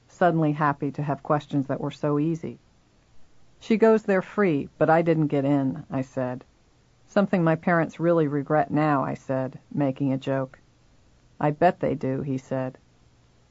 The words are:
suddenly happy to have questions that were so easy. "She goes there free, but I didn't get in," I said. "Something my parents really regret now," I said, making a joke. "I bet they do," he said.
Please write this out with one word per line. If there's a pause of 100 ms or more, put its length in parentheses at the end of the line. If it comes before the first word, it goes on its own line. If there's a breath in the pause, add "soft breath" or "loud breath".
suddenly
happy
to
have
questions
that
were
so
easy. (1000)
"She
goes
there
free,
but
I
didn't
get
in,"
I
said. (600)
"Something
my
parents
really
regret
now,"
I
said, (100)
making
a
joke. (840)
"I
bet
they
do,"
he
said. (720)